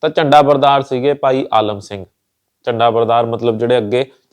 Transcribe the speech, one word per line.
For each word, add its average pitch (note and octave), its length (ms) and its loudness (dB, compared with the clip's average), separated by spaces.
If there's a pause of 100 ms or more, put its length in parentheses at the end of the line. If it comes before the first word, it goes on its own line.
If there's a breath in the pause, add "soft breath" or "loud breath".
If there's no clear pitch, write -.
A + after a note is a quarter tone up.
ਤਾਂ D#3+ 80 -2
ਝੰਡਾ D3 320 4
ਬਰਦਾਰ C#3 400 2
ਸੀਗੇ C3+ 320 -2
ਭਾਈ C#3 400 -2
ਆਲਮ G#2+ 260 0
ਸਿੰਘ। G2 260 -12 (600)
ਝੰਡਾ A#2 240 0
ਬਰਦਾਰ A#2 360 0
ਮਤਲਬ A#2 320 -4
ਜਿਹੜੇ A#2+ 200 0
ਅੱਗੇ A#2 340 -4 (220 soft breath)